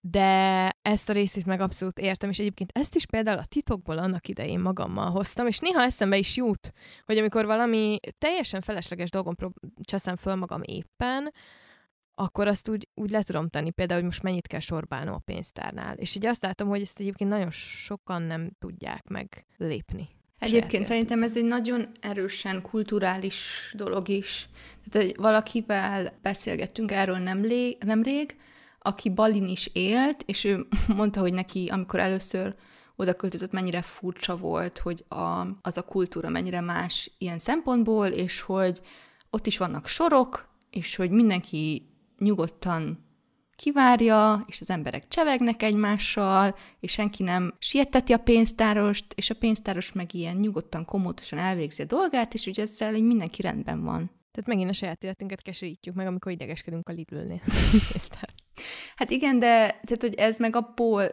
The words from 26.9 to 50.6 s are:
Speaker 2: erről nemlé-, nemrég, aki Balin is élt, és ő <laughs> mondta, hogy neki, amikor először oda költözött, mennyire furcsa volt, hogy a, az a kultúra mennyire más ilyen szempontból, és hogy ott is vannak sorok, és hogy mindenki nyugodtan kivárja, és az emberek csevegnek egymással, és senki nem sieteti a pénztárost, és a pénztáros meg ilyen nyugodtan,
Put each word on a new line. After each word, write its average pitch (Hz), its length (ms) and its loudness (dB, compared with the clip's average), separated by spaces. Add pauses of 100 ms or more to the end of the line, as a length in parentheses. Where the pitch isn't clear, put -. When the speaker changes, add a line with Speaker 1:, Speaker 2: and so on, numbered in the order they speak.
Speaker 2:
erről 190 260 0
nemlé-, 226 680 0
nemrég, 262 520 0 (420)
aki 202 320 -2
Balin 202 380 2
is - 240 -4
élt, 247 540 2
és - 180 -4
ő 196 220 2 (100)
<laughs> 208 200 4
mondta, 208 240 2
hogy 180 120 2
neki, 185 400 -4
amikor 185 280 -2
először 190 540 -2 (420)
oda 185 180 2
költözött, 185 380 -6
mennyire 180 300 -2
furcsa - 540 -6
volt, 170 420 -4
hogy 170 300 -4
a, 170 320 -4 (220)
az - 140 -6
a 175 60 -6
kultúra 175 460 -2
mennyire 175 320 -2
más 175 580 -4
ilyen 170 200 -6
szempontból, 226 680 2
és 180 340 -2
hogy 185 400 0 (500)
ott 214 160 -2
is 214 120 -2
vannak 170 280 -4
sorok, 269 640 2 (220)
és - 260 -8
hogy 185 140 0
mindenki 180 800 2 (300)
nyugodtan 165 840 0 (520)
kivárja, 226 920 6
és - 120 -10
az - 100 -8
emberek 151 380 -4
csevegnek 247 540 2
egymással, 202 920 4 (240)
és - 120 -2
senki 208 300 0
nem 180 360 0
sieteti 269 540 4
a 233 60 8
pénztárost, 214 960 4
és - 160 -2
a 226 40 -4
pénztáros 214 580 -2
meg 175 220 -6
ilyen 175 220 -4
nyugodtan, 190 480 -2